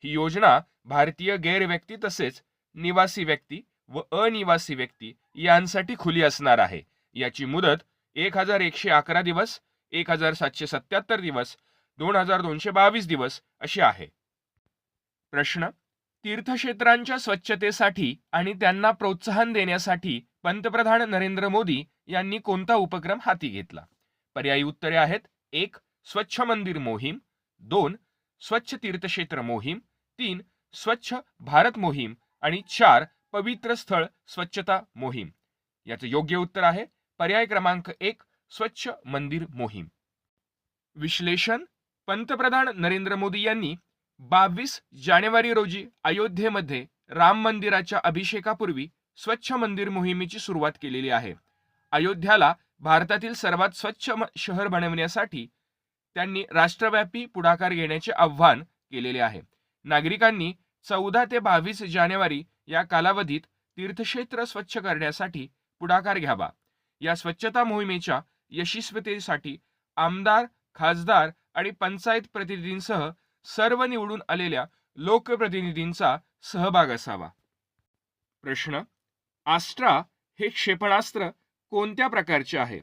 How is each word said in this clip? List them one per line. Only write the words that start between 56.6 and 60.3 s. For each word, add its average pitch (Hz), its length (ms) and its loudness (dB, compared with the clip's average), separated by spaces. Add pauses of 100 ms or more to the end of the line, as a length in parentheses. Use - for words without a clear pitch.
पुढाकार 175 460 2
घेण्याचे 160 400 -4
आव्हान 151 500 6 (280)
केलेले 127 300 -4
आहे. 107 200 -2 (440)
नागरिकांनी 175 680 2 (300)